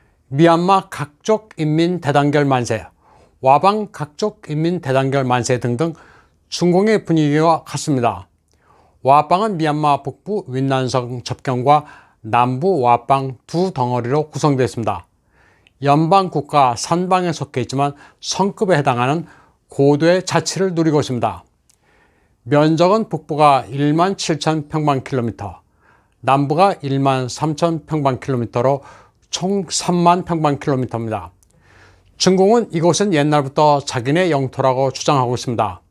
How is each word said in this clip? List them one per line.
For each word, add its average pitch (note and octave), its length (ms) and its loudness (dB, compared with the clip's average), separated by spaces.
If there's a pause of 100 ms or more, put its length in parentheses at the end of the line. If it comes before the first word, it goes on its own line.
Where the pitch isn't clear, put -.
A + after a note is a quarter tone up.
(280)
미얀마 E3+ 640 2
각족 - 680 -6
인민 E3 460 0
대단결 D3 420 2
만세, A#2+ 400 -2 (560)
와방 F#3+ 500 2
각족 - 600 -8
인민 E3+ 320 -2
대단결 C3+ 420 0
만세 B2 360 0
등등 C#3 340 -2 (560)
중공의 F#3+ 560 0
분위기와 D#3 580 2
같습니다. A#2+ 640 -4 (800)
와방은 E3 540 2
미얀마 D3+ 440 0
북부 F#3+ 460 -10
윈난성 B2+ 760 -2
접경과 C3 600 0 (360)
남부 B2+ 600 0
와방 B2+ 560 0 (100)
두 F3+ 260 -2
덩어리로 B2 560 -2
구성되어 C3+ 360 0
있습니다. G#2+ 420 -6 (760)
연방 E3 480 2
국가 C#3 460 2
산방에 F3+ 560 -2
속해 - 280 -8
있지만 C#3+ 340 -4 (260)
성급에 F#3+ 560 -2
해당하는 C#3 480 0 (440)
고도의 D#3+ 580 2
자치를 F3 480 -2
누리고 D#3+ 240 2
있습니다. A2+ 460 -4 (960)
면적은 D#3+ 640 2
북부가 D3 640 2
일만 D3+ 460 0
칠천 D#3 520 -4
평방킬로미터, C3 920 -4 (600)
남부가 C#3+ 600 2
일만 C3+ 460 0
삼천 D#3+ 580 -2
평방킬로미터로 C3 960 -2 (480)
총 F#3+ 400 -4
삼만 F3 540 0
평방킬로미터입니다. B2+ 1080 -4 (840)
중공은 F#3+ 560 2
이곳은 F3 420 0
옛날부터 D3 680 2
자기네 C#3+ 520 -2
영토라고 C3 580 0
주장하고 B2+ 460 0
있습니다. A2 440 -4 (100)